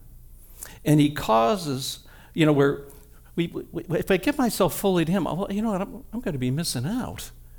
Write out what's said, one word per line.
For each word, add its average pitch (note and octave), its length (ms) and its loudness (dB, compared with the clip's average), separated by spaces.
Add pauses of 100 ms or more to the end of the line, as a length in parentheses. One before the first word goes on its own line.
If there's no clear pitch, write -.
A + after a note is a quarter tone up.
(840)
and D3+ 160 6
he D3 80 6
causes, F3+ 920 0 (340)
you - 120 4
know, D3+ 80 6
where C#3+ 300 2 (520)
we, E3+ 120 0
we, - 360 -10 (140)
if F3+ 140 -2
I F#3+ 60 6
give C#4+ 200 -2
myself G#3+ 380 2
fully F3+ 280 2
to D#3 80 0
him, G3 140 0
well, F#3 240 -4
you G3+ 140 -2
know A3+ 80 0
what, F#3 100 -2
I'm, G3+ 220 -10 (100)
I'm A3+ 80 -8
gonna D#3+ 160 -4
be B2+ 140 0
missing C3+ 340 -2
out. A3 460 -6 (280)